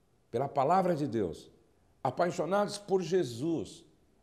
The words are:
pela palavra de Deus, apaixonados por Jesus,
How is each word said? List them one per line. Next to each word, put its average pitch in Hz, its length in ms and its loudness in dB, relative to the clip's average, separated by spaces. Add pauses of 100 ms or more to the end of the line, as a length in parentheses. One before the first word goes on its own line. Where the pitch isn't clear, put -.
(320)
pela 131 160 0
palavra 175 480 2
de 147 120 -2
Deus, 104 440 -2 (520)
apaixonados 175 760 0
por 190 240 0
Jesus, 151 840 -2 (400)